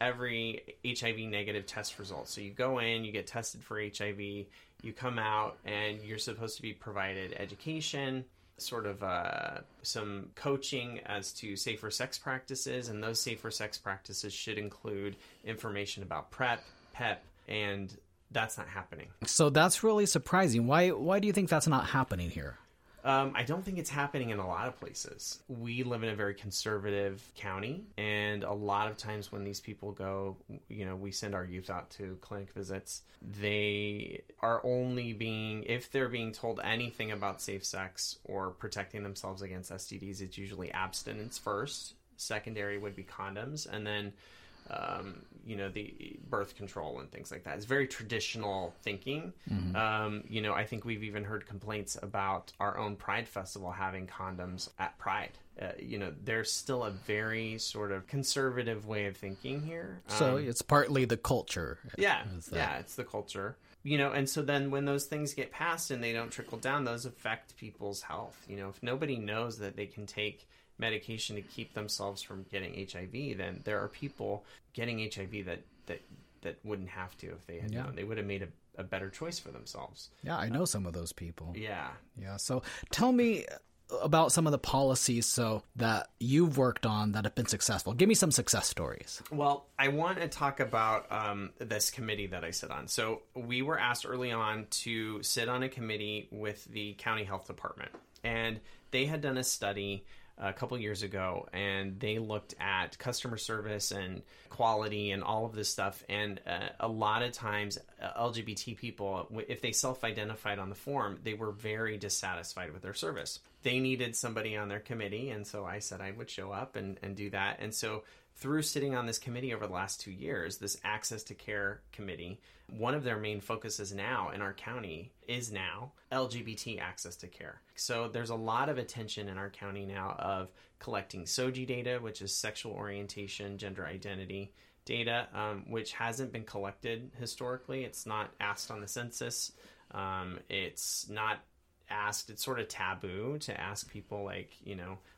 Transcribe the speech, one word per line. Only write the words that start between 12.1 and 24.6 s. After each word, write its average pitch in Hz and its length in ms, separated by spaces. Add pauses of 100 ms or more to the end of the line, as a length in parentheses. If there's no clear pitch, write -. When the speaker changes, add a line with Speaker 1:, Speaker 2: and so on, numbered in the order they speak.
Speaker 1:
practices, 127 720
and 107 140
those 113 180
safer 113 300
sex 107 260
practices 98 560
should 107 240
include 101 600 (280)
information 104 580
about 85 280
prep, 120 320 (300)
pep, 110 320 (240)
and 101 440 (380)
that's 110 280
not - 100
happening. 87 400 (180)
Speaker 2:
So 151 240
that's 160 320
really 214 240
surprising. 147 600
Why, 170 240
why 160 280
do 202 80
you 202 60
think 190 160
that's 156 180
not 139 200
happening 87 440
here? 71 280 (460)
Speaker 1:
Um, 135 300
I 120 100
don't 165 200
think 190 140
it's 160 100
happening 143 420
in 104 80
a 92 80
lot 90 220